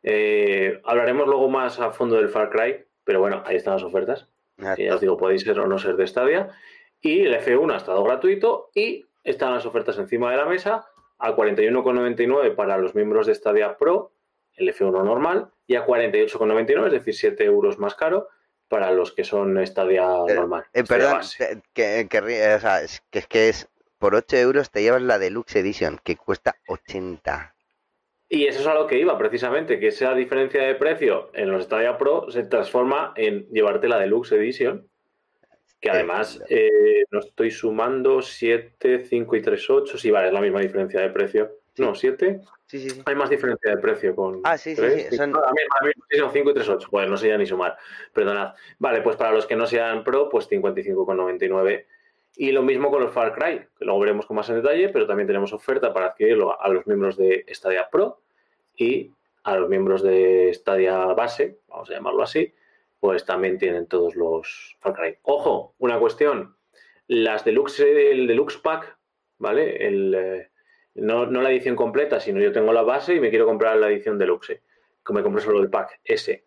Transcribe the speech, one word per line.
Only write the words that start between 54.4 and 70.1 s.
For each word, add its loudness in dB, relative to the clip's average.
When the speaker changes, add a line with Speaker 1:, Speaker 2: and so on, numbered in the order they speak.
Speaker 1:
en -2
detalle, 2
pero 0
también -2
tenemos -2
oferta -2
para -2
adquirirlo 2
a -2
los 0
miembros 0
de 2
Stadia -2
Pro 0
y -2
a -2
los 0
miembros 0
de 4
Stadia 0
Base, -2
vamos -18
a -10
llamarlo -2
así, -2
pues 0
también -2
tienen -2
todos 0
los -6
Far -6
Cry. -6
Ojo, -2
una 0
cuestión, 0
las 0
Deluxe, 0
el 4
Deluxe 0
Pack, -6
¿vale? -2
El, 0